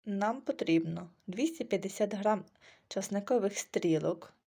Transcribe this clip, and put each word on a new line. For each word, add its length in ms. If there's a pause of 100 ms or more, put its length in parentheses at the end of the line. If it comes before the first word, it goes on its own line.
Нам 360
потрібно 680 (180)
двісті 360
п'ятдесят 500
грам 320 (420)
часникових 720
стрілок 760 (160)